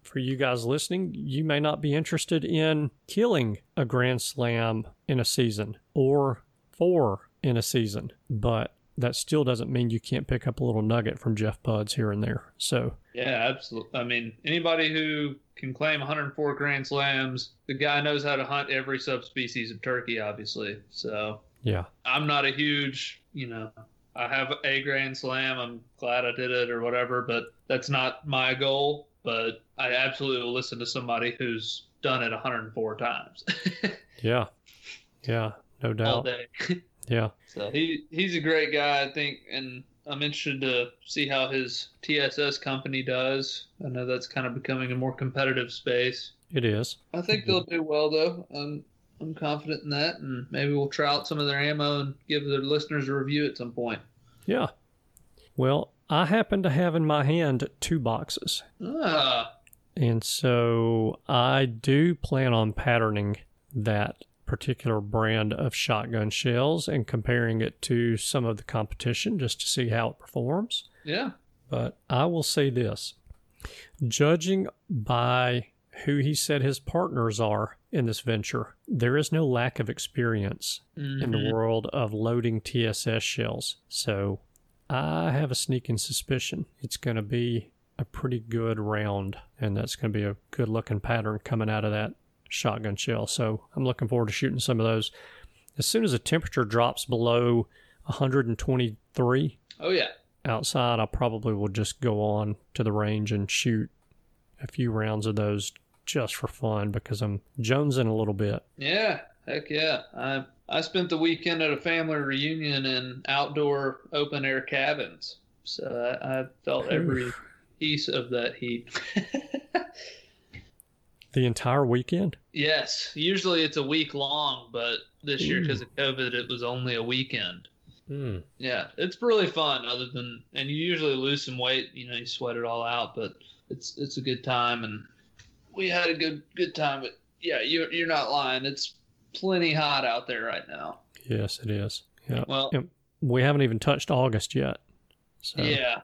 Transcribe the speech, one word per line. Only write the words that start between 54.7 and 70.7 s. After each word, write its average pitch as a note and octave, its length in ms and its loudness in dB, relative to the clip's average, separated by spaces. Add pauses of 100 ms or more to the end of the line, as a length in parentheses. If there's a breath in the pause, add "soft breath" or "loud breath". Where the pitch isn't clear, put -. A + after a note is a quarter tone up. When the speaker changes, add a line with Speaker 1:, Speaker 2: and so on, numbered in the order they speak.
Speaker 1:
Well, C3+ 380 2 (160)
I D#3+ 160 4
happen G3+ 380 2
to F3+ 60 4
have D#3+ 240 4
in D#3+ 120 4
my D3+ 180 4
hand C#3+ 460 4 (100)
two E3 200 0
boxes. - 640 -2 (200)
Speaker 2:
Ah. D#3 760 0 (360)
Speaker 1:
And A#2 300 2
so A#2 1040 2
I C3+ 380 4
do C#3 480 4
plan C3 380 2
on A2 200 4
patterning G#2+ 640 2 (360)
that G#2+ 520 0 (200)
particular - 560 -2
brand A2 500 2
of C3 240 -2
shotgun A2+ 540 0
shells C3+ 580 2
and C#3+ 180 0
comparing A#2 540 2
it - 220 -2
to A#2 340 2
some B2 300 0
of A2+ 100 0
the G#2 80 -10
competition - 720 -2
just B2+ 220 -2
to - 80 -4
see B2 220 0
how A2+ 220 2
it - 80 -16
performs. D3+ 680 -2 (160)